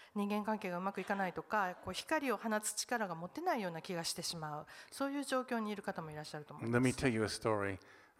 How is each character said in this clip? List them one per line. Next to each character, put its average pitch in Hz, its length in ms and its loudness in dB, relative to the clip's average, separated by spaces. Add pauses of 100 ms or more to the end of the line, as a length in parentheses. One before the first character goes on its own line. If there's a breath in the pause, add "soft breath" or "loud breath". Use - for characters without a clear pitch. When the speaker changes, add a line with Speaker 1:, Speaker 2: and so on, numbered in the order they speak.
(140 loud breath)
Speaker 1:
人 202 160 0
間 208 160 0
関 214 140 0
係 202 100 -4
が 175 80 -2
う 175 40 -2
ま 196 120 -2
く 196 80 -2
い - 40 -6
か 202 100 2
な 196 120 2
い 170 60 -2
と 160 80 -4
か、 190 320 0 (100)
こ 190 60 -8
う、 185 60 -4
光 294 360 2
を 202 60 2
放 - 100 -6 (120)
つ - 160 -4
力 226 320 0
が 170 80 -6
持 170 120 -6
て - 140 -8
な 349 140 2
い 226 80 0
よ 180 60 0
う - 20 -2
な 165 100 -6
気 185 140 -4
が 165 80 0
し - 100 -2
て 175 80 -6
し - 160 -4
ま 151 240 -6
う、 - 60 -14 (240 loud breath)
そ 277 160 0
う 277 40 -2
い 285 80 -2
う 277 40 -2
状 262 180 2
況 240 160 -2
に 214 140 0
い 208 40 -2
る 202 60 -6
方 185 220 -4
も 156 80 -8
い 151 40 -8
ら 151 60 -6
っ 151 40 -10
し - 100 -8
ゃ - 20 -6
る 147 80 -10
と - 80 -14
思 - 80 -14
い 117 80 0
ま - 20 2
す。 120 60 8
Speaker 2:
Let 127 40 8
me 127 120 8
tell 139 160 4
you 110 140 4
a - 20 6
story, 101 540 2 (400 loud breath)